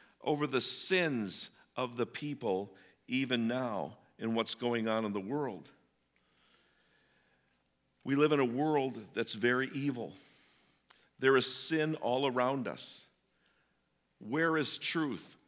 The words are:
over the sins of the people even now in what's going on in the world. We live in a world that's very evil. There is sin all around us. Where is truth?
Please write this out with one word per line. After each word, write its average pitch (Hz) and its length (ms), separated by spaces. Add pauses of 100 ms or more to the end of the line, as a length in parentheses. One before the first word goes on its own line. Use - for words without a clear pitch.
(220)
over 147 260
the 127 140
sins 139 880 (260)
of 120 220
the 120 80
people 110 680 (320)
even 123 400
now 113 500 (200)
in 113 160
what's 113 220
going 120 320
on 110 180
in 104 80
the 104 60
world. 110 500 (2250)
We 135 120
live 147 160
in 147 80
a 135 60
world 135 520 (160)
that's 117 200
very 123 400
evil. 131 400 (1080)
There 135 160
is 127 180
sin 156 420
all 127 320
around 127 400
us. - 340 (1160)
Where 160 380
is 139 200
truth? 143 580 (120)